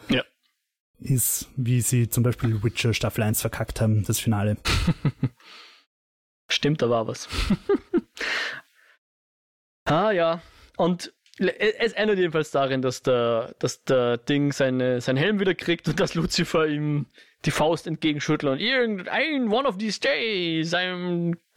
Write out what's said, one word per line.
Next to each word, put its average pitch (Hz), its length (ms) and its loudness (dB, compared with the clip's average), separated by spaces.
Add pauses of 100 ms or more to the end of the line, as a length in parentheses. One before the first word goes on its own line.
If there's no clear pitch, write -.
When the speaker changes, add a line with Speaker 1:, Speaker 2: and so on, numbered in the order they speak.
Speaker 1:
Ja. 262 140 0 (760)
Speaker 2:
ist, - 580 -2
wie 123 240 2
sie 117 280 2
zum 120 140 0
Beispiel 113 400 0
Witcher 113 300 0
Staffel 110 300 -2
eins 107 180 0
verkackt - 400 -6
haben, 107 240 2
das 113 140 -2
Finale. 104 380 0 (1080)
Speaker 1:
<laughs> - 840 -20
Stimmt, 151 320 0
da 117 80 2
war 113 180 2
was. - 260 -10
<laughs> - 40 -4 (2500)
Ah, 185 260 2
ja. 170 300 2 (340)
Und 175 380 0 (240)
le-, 180 200 2
e-, 214 220 0
es 226 140 0
endet 208 260 2
jedenfalls 160 320 0
darin, 135 300 2
dass 127 220 -2
der, 117 560 2
dass - 260 -4
der 120 320 2
Ding 143 340 0
seine, 127 500 0
seinen 131 160 0
Helm 196 220 2
wieder 190 160 2
kriegt - 320 -4
und 156 120 -2
dass 170 140 0
Lucifer 160 540 0
ihm 147 380 0 (400)
die 147 60 0
Faust 156 360 0
entgegenschüttelt 151 640 0
und 135 80 0
„Irgendein 240 920 0
one 254 180 2
of 190 100 -2
these 208 220 -4
days, 180 720 0
I'm 180 640 -2 (200)